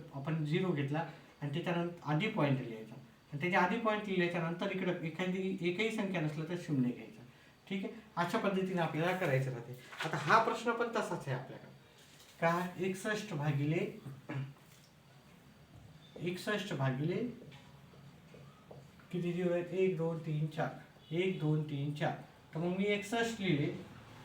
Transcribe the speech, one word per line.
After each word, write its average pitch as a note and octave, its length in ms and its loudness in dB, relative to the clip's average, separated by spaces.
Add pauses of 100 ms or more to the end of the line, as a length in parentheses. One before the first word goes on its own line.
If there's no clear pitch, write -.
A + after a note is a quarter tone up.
(140)
आपण D#3 300 -2
झिरो F3 280 2
घेतला D3 340 0 (340)
आणि C#3+ 120 -4
त्याच्यानंतर E3+ 420 0 (100)
आधी D#3 240 2
पॉइंट C3+ 320 2
लिहायचा A2+ 340 -8 (380)
आणि C#3+ 80 -4
त्याच्या F3+ 200 4
आधी G3+ 180 4
पॉइंट G#3+ 260 2
लिहिल्याच्या F3 380 2
नंतर E3+ 280 0
इकडं F#3 300 0
एखादी, F#3 600 -2
एकही F3+ 300 0
संख्या F#3+ 300 -2
नसलं D3+ 280 -2
तर F3 80 -2
शून्य C3 340 2
घ्यायचा. - 320 -10 (460)
ठीक G3 160 -2
आहे, A3+ 100 -6 (220)
अशा F3 220 2
पद्धतीने F#3 420 2
आपल्याला E3 360 2
करायचं C3 340 2
राहते. A#2+ 280 -8 (260)
आता D#3+ 120 -2
हा G3 280 6
प्रश्न A#3 280 0
पण A#3 160 2
तसाच G3 400 -2
आहे C3 40 2
आपल्याकडे, - 360 -6 (720)
का E3+ 260 4 (120)
एकसष्ट F#3+ 560 -2
भागिले, D3+ 680 2 (2250)
एकसष्ट F3+ 540 -2
भागिले D3+ 720 0 (1600)
किती F3 200 0
झिरो F3 220 2
आहेत? F3 120 0
एक, F#3 300 2
दोन, E3 220 0
तीन, D3+ 280 0
चार, D3+ 220 -2 (460)
एक, F3+ 260 2
दोन, D3+ 220 4
तीन, D3 320 -2
चार. - 180 0 (420)
तर D#3+ 40 -4
मग F3 200 0
मी G3 60 4
एकसष्ट A3+ 560 2
लिहिले. E3 440 2 (400)